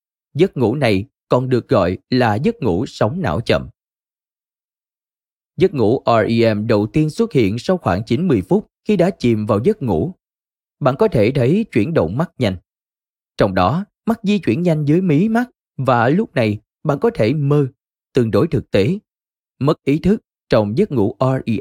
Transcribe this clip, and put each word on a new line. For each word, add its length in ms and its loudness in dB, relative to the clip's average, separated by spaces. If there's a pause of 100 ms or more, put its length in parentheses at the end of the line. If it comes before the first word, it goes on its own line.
(340)
Giấc 240 0
ngủ 180 0
này 300 0 (240)
còn 200 0
được 180 -2
gọi 300 0 (120)
là 260 0
giấc 260 -2
ngủ 240 -2
sóng 360 -4
não 200 -4
chậm. 260 -2 (1900)
Giấc 160 2
ngủ 320 0
R 260 2
E 220 2
M 140 -4
đầu 200 0
tiên 220 0
xuất 240 -4
hiện 260 0
sau 180 -2
khoảng 280 -2
chín 220 -2
mươi 140 2
phút 300 -2 (140)
khi 100 0
đã 140 2
chìm 360 -4
vào 180 0
giấc 180 -2
ngủ. 300 -2 (680)
Bạn 200 0
có 80 2
thể 280 2
thấy 360 0
chuyển 220 -2
động 240 -2
mắt 200 -4
nhanh. 180 -2 (840)
Trong 180 0
đó, 300 0 (200)
mắt 180 -2
di 160 0
chuyển 220 -2
nhanh 240 0
dưới 160 2
mí 280 2
mắt 200 -2 (280)
và 320 0
lúc 260 -2
này 240 0 (240)
bạn 160 -2
có 140 0
thể 200 0
mơ, 340 0 (460)
tương 180 2
đối 160 2
thực 240 -4
tế. 280 0 (600)
Mất 240 0
ý 160 0
thức 220 0 (280)
trong 280 0
giấc 140 0
ngủ 280 0
R 420 -2